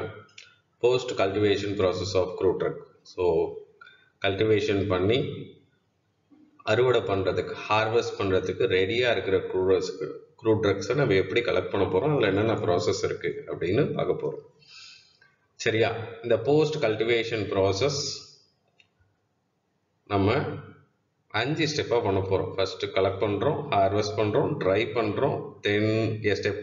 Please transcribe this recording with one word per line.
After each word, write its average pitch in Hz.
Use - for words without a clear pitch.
post 123
cultivation 101
process 90
of 90
crude 90
drug. 80
So, -
கல்டிவேஷன் 101
பண்ணி 95
அறுவடை 120
பண்றதுக்கு, 92
ஹார்வெஸ்ட் 110
பண்றதுக்கு 92
ரெடியா 113
இருக்கிற 95
crude 92
drugs-க்கு, 90
crude 110
drugs-அ 101
நம்ம 131
எப்படி 92
கலெக்ட் 92
பண்ண 95
போறோம், 110
அதுல 117
என்னென்ன 104
ப்ராசஸ் -
இருக்கு -
அப்படின்னு 90
பார்க்க -
போறோம். -
சரியா? 110
இந்த 113
போஸ்ட் 147
கல்டிவேஷன் 110
ப்ராசஸ் 98
நம்ம 98
அஞ்சு 147
ஸ்டெப்பா 110
பண்ண 98
போறோம். 92
ஃபர்ஸ்ட் -
கலெக்ட் 95
பண்றோம், 110
ஹார்வெஸ்ட் 104
பண்றோம், 104
ட்ரை 95
பண்றோம், 120
then 104
a 104
step 101